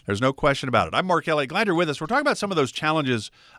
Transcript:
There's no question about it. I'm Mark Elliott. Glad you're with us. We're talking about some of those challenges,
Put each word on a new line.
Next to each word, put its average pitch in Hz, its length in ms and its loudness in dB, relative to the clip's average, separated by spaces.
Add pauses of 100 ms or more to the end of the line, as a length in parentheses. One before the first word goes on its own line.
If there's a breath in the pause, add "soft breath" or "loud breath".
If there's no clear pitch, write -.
There's 101 160 -2
no 131 120 2
question 135 360 0
about 104 200 2
it. 85 60 -6
I'm 160 120 0
Mark 170 220 0
Elliott. 147 220 0
Glad 208 180 0
you're 165 80 2
with 170 120 2
us. 139 120 -4
We're 156 80 -6
talking 269 140 0
about 277 160 0
some 196 120 -4
of 185 60 -4
those 139 160 2
challenges, 143 580 0 (280 loud breath)